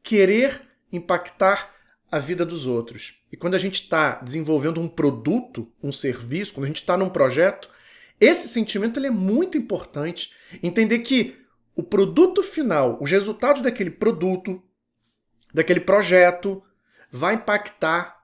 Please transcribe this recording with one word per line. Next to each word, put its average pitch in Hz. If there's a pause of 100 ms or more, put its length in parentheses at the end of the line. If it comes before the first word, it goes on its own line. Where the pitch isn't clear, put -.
querer 214 (300)
impactar 185 (400)
a 156
vida 165
dos 165
outros. - (100)
E -
quando 180
a 185
gente 185
tá 156
desenvolvendo 151
um 165
produto, 143 (120)
um 139
serviço, 131
quando 139
a -
gente 156
tá 180
num 190
projeto, 151 (500)
esse -
sentimento, 226
ele 269
é 269
muito 226
importante. 170 (300)
Entender 220
que 240 (380)
o -
produto 208
final, 156
os 143
resultados 214
daquele 226
produto, 185 (920)
daquele 165
projeto, 185 (480)
vai 165
impactar 196